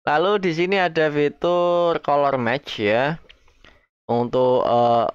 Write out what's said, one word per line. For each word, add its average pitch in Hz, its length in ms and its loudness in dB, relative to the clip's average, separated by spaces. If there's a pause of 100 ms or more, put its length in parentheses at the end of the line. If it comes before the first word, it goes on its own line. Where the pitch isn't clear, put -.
Lalu 185 380 0
di 180 100 0
sini 175 240 -2
ada 165 320 0
fitur 170 920 0
color 143 340 0
match 120 460 -4
ya. 127 340 0 (880)
Untuk, 123 640 0
eh, 117 460 2